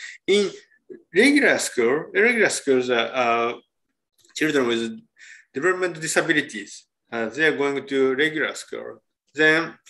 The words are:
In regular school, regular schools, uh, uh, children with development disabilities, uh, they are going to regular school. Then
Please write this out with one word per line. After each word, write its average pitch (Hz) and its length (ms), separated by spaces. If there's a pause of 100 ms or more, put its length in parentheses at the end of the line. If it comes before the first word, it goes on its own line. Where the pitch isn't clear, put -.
(260)
In 196 240 (640)
regular 240 440
school, 127 560
regular 208 360
schools, 127 380
uh, 127 60
uh, 117 600 (800)
children 147 340
with 113 320 (520)
development 175 480
disabilities, 151 840 (260)
uh, 113 200
they 156 160
are 143 100
going 139 300
to 135 280
regular 147 400
school. - 480 (320)
Then 156 400 (160)